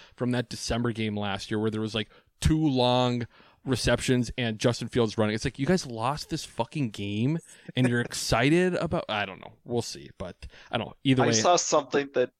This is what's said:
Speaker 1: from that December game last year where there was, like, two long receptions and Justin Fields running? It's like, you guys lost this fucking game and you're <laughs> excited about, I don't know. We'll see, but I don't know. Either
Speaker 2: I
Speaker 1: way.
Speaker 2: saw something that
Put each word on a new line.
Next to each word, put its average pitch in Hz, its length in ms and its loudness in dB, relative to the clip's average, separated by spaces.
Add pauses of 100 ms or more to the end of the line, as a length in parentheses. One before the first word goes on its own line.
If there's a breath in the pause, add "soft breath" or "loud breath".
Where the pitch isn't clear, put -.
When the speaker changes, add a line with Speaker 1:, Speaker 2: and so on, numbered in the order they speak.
(160 loud breath)
Speaker 1:
from 123 160 -2
that 123 180 -2
December 120 420 -4
game 107 260 -2
last 101 340 -4
year 110 80 0
where 110 120 2
there 110 100 -4
was, 110 140 -4
like, 107 140 -4 (300 soft breath)
two 156 200 4
long 123 680 2 (380 soft breath)
receptions 123 720 2
and 113 220 -2
Justin 120 280 0
Fields 113 300 0
running? 107 180 2
It's 110 80 -4
like, 135 160 -4
you 135 60 0
guys 180 200 2
lost 123 440 -4
this 160 160 -6
fucking 120 460 -4
game 107 480 -2 (360 loud breath)
and 127 140 4
you're 120 120 2
<laughs> - 80 -4
excited 160 680 2
about, 170 340 -2
I 202 160 -2
don't 190 160 -12
know. - 100 -16 (140)
We'll 120 160 -2
see, 69 360 -12
but - 300 -12 (240 loud breath)
I - 60 -2
don't 110 100 -4
know. - 60 -16 (100)
Either 127 200 4
Speaker 2:
I 120 40 4
Speaker 1:
way. 120 60 2
Speaker 2:
saw 139 240 4
something 143 560 2
that 127 260 2